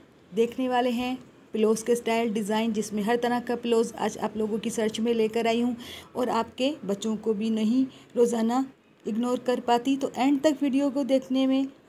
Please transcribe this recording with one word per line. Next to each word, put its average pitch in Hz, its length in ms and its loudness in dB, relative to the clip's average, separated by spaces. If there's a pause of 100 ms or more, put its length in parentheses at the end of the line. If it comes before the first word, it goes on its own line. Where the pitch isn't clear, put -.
(340)
देखने 233 340 0
वाले 247 220 2
हैं। 247 280 -2 (340)
pillows 214 300 2
के 240 120 2
style, 233 380 0
design, 214 400 0
जिसमें 208 300 -4
हर 233 140 2
तरह 240 240 0
का 240 160 -4
pillows 233 420 0
आज 208 200 -2
आप 214 180 -2
लोगों 220 220 -2
की 226 120 -4
सर्च 220 300 -2
में 233 140 2
लेकर 220 320 0
आई 226 140 2
हूँ 240 160 0 (400)
और 247 120 0
आपके 233 460 -2 (100)
बच्चों 202 320 -2
को 220 180 0
भी 220 160 -2
नहीं 220 360 2 (300)
रोज़ाना 233 560 2 (340)
ignore 240 320 0
कर 247 220 0
पाती, 240 360 2
तो 269 200 -2
end 269 240 2
तक 311 220 4
video 277 280 2
को 277 140 0
देखने 262 420 2
में 269 200 2 (220)